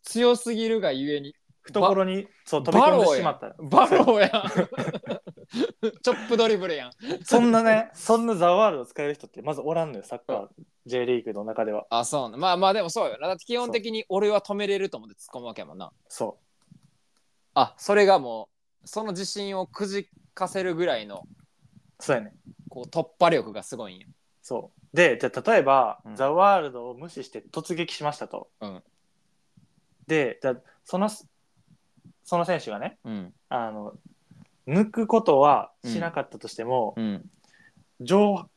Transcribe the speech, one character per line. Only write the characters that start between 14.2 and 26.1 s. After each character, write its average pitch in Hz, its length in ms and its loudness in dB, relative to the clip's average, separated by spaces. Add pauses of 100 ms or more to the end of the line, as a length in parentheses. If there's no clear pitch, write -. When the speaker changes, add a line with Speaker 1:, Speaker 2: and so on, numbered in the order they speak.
Speaker 1:
は 202 120 2
止 208 120 -8
め 202 140 -4
れ 202 100 -2
る 190 120 -4
と 139 80 -12
思 110 80 -16
っ 110 40 -20
て 104 60 -20
突 - 20 -20
っ - 20 -20 (160)
込 127 60 -12
む 120 40 -14
わ 113 80 -12
け 107 80 -14
や 85 40 -12
も 76 100 -20
ん - 20 -18
な。 92 140 -14 (160)
Speaker 2:
そ - 320 -8
う。 - 360 -20 (800)
Speaker 1:
あ、 - 220 2
そ - 180 0
れ 208 100 6
が 190 140 6
も 113 300 -8 (340)
う、 - 40 -20
そ 220 160 -10
の 214 80 -8
自 180 140 -8
信 196 320 -8
を 185 100 -6
く 202 200 -8
じ 196 220 -8 (240)
か 185 140 -4
せ 190 160 -6
る 180 120 -4
ぐ 170 100 -2
ら 139 120 0
い 107 100 -10
の、 98 160 -16 (760)
Speaker 2:
そ - 140 -2
う - 20 2
や 113 60 -4
ね。 104 120 -16 (360)
Speaker 1:
こ 123 120 -16
う、 - 80 -16
突 165 180 -4 (120)
破 170 100 6
力 110 240 0
が 101 100 -10
す - 120 -14
ご 110 140 -12
い 90 60 -18
ん 95 40 -20
や。 - 80 -20 (340)
Speaker 2:
そ - 340 -10
う。 - 200 -18
で、 147 240 6
じ 131 80 -2
ゃ - 80 -2
あ 165 160 0
例 214 80 6
え 147 40 2
ば、 131 420 2
Speaker 1:
う 107 60 -18